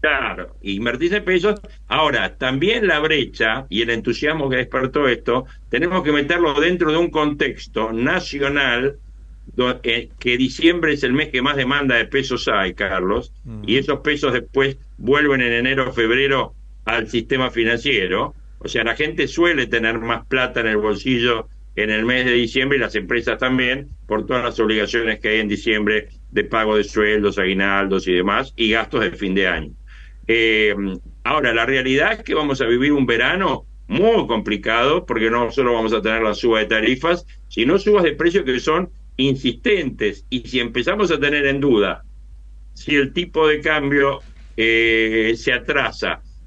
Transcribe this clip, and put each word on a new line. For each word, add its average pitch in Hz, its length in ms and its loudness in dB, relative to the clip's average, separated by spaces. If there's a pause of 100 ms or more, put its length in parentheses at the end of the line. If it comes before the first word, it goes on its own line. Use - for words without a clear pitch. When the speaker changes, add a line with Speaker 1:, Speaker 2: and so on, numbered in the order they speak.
Speaker 1:
Claro, 113 540 -4
invertís 120 500 -2
en 208 140 -2
pesos. 185 340 0 (300)
Ahora, 127 480 0
también 190 500 0
la 156 120 2
brecha 135 680 0
y 107 140 0
el 117 80 0
entusiasmo 135 600 -2
que 131 60 0
despertó 131 540 0
esto, 123 360 0 (220)
tenemos 175 340 0
que 147 120 2
meterlo 147 480 2
dentro 175 320 2
de 160 40 2
un 170 120 2
contexto 147 840 -2
nacional 139 1080 0 (540)
do-, 123 300 0
eh, 117 240 -2 (100)
que 123 200 0
diciembre 160 560 2
es 143 100 -4
el 123 80 2
mes 151 160 0
que 127 140 -2
más 139 160 0
demanda 135 400 2
de 110 80 2
pesos 135 420 -2
hay, 98 260 0
Carlos, 95 600 -2 (100)
Speaker 2:
Ujú. 110 240 -12
Speaker 1:
y 110 80 2
esos 139 240 0
pesos 147 320 -2
después 135 460 -2 (200)
vuelven 139 440 2
en 120 100 0
enero, 127 400 0
febrero 123 640 2 (320)
al 113 240 -2
sistema 120 420 -2
financiero. 117 800 0 (260)
O - 100 -10
sea, 113 160 -2
la 117 100 0
gente 156 320 -2
suele 156 400 2
tener 113 320 0
más 117 260 -4
plata 123 360 -2
en 113 60 0
el 107 100 2
bolsillo 113 720 0 (260)
en 107 140 0
el 107 160 0
mes 123 180 0
de 123 80 2
diciembre 131 460 2
y 123 40 2
las 107 140 -2
empresas 113 420 -2
también, 127 520 0 (160)
por 110 200 -2
todas 123 200 -2
las 113 160 -6
obligaciones 110 580 0
que - 80 -4
hay 110 140 2
en 104 80 -2
diciembre 107 580 0 (240)
de 104 140 0
pago 107 320 0
de 101 80 2
sueldos, 104 520 0
aguinaldos 95 680 0
y 90 60 2
demás, 101 420 0
y 113 160 2
gastos 113 300 0
de 95 100 0
fin 95 240 -4
de 95 140 2
año. 80 240 -4 (540)
Eh, 110 480 2 (480)
ahora, 131 300 0
la 117 120 0
realidad 135 480 2
es 220 100 -10
que 151 120 -4
vamos 143 260 0
a 120 40 0
vivir 123 260 4
un 139 140 2
verano 131 600 0 (220)
muy 214 400 2
complicado, 117 800 0
porque 113 240 2
no 120 220 2
solo 123 220 2
vamos 113 200 0
a 107 80 2
tener 110 200 0
la 107 120 2
suba 110 260 2
de 107 60 2
tarifas, 127 600 0 (220)
sino 160 320 2
subas 208 240 4
de 151 100 2
precios 170 300 2
que 127 160 0
son 160 300 0 (260)
insistentes. 135 1120 0
Y 123 120 -4
si 127 180 -4
empezamos 123 520 0
a 147 80 0
tener 143 260 0
en 139 140 0
duda 107 440 2 (720)
si - 220 -4
el 139 180 2
tipo 170 340 0
de 151 140 2
cambio, 143 580 0 (380)
eh, 113 800 2
se 127 160 -2
atrasa 117 680 -2 (260)